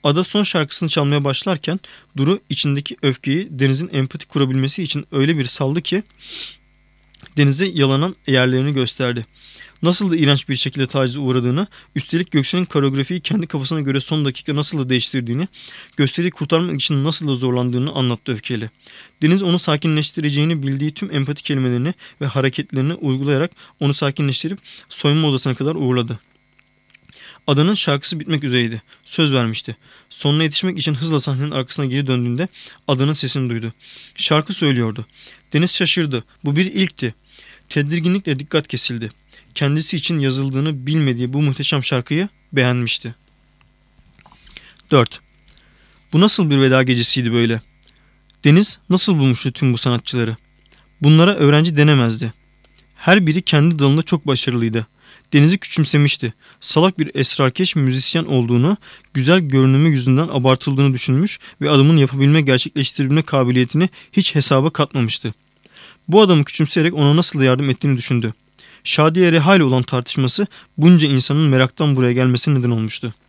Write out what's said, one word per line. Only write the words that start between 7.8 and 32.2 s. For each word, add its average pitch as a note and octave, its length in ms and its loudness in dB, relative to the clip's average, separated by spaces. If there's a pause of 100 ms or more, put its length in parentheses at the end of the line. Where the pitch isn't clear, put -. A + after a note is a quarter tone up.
yerlerini C3 460 0
gösterdi. B2 520 -4 (560)
Nasıl F3+ 300 0
da E3 40 0
iğrenç C#3+ 340 2
bir C3+ 60 -2
şekilde C3+ 320 -4
tacize C3 320 -2
uğradığını, C3 480 -2 (280)
üstelik E3 360 -4
Göksel'in F3+ 340 0
koreografiyi C#3 540 -2
kendi F3+ 280 -4
kafasına D3+ 340 -4
göre C3+ 180 -2
son D3+ 260 -2
dakika C#3 300 -6
nasıl D3+ 240 -4
da B2+ 100 -4
değiştirdiğini, B2+ 580 -4 (500)
gösteriyi E3+ 340 -2
kurtarmak D#3+ 440 -2
için C#3 280 -2
nasıl D#3 240 -4
da C3+ 80 -2
zorlandığını B2 560 -2
anlattı B2+ 400 -4
öfkeyle. A2 380 -8 (520)
Deniz F3+ 220 2
onu F3 160 0
sakinleştireceğini D3+ 1040 -2
bildiği C#3 280 -4
tüm D#3 240 -10
empati C#3 280 -4
kelimelerini C3 500 -2 (280)
ve C#3+ 40 -6
hareketlerini C3+ 680 -4
uygulayarak C#3 580 -2 (280)
onu C#3+ 140 0
sakinleştirip C#3+ 680 -4 (300)
soyunma D3+ 380 0
odasına C3 260 -2
kadar C#3+ 220 -4
uğurladı. B2 440 -2 (1300)
Adanın D3+ 260 2
şarkısı D3+ 460 -4
bitmek D3+ 240 -4
üzereydi. A#2+ 380 -2 (240)
Söz D3+ 280 0
vermişti. A2+ 440 -4 (320)
Sonuna D3+ 340 -2
yetişmek F3 340 -4
için D3+ 160 -4
hızla D3+ 260 -2
sahnenin C#3+ 320 -4
arkasına C#3 340 -6
geri C3+ 220 -4
döndüğünde B2 400 -2 (400)